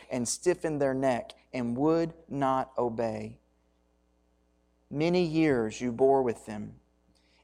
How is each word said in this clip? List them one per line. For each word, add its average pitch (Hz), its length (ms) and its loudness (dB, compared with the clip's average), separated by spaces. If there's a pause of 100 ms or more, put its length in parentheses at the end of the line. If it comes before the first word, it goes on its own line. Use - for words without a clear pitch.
(100)
and 123 160 -2
stiffened 165 540 -2
their 135 140 0
neck 131 380 0 (220)
and 120 220 -4
would 160 360 0 (160)
not 131 480 -2
obey. 113 640 -4 (1500)
Many 175 340 2
years 143 560 2
you 123 120 -2
bore 135 280 4
with 120 260 -4
them 107 280 -10 (680)